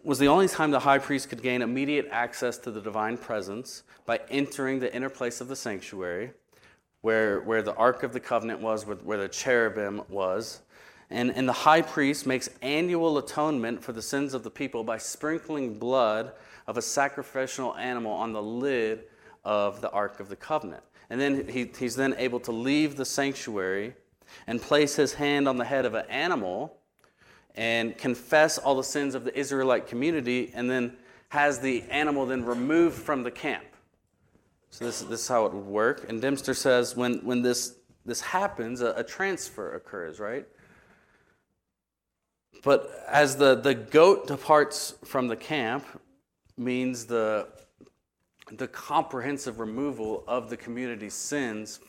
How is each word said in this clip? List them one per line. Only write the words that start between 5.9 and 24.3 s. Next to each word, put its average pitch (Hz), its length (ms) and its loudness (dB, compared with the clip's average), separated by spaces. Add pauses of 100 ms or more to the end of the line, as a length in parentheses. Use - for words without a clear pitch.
where, 110 400 4
where 110 220 0
the 101 140 -2
Ark 123 260 4
of 123 100 -4
the 123 80 -4
Covenant 113 400 -2
was, 110 240 -2
where, 104 120 -8
where 101 220 -4
the 98 100 -4
cherubim 107 840 0
was. 98 500 -2 (480)
And, 120 260 -2
and 131 140 0
the 123 60 2
high 156 280 6
priest 143 440 0
makes 131 240 0 (100)
annual 165 560 2
atonement 139 680 -2
for 127 100 -10
the 113 100 -8
sins 139 320 -2
of 120 80 -6
the 110 80 -10
people 123 340 -6
by 113 140 -2
sprinkling 151 800 -4
blood 120 540 2 (340)
of 113 100 -6
a 117 60 -2
sacrificial 135 920 -2
animal 117 360 -4
on 110 220 -4
the 107 80 -4
lid 113 640 -2 (380)
of 104 380 0
the 113 100 -2
Ark 101 300 -2
of 98 80 -14
the 98 80 -10
Covenant. 117 460 -6 (260)
And 120 100 -4
then 139 300 0
he, 123 300 -4
he's 120 180 -4
then 131 220 0
able 123 220 -2
to 120 120 -6
leave 139 440 0
the 131 100 -4
sanctuary 107 880 -4 (520)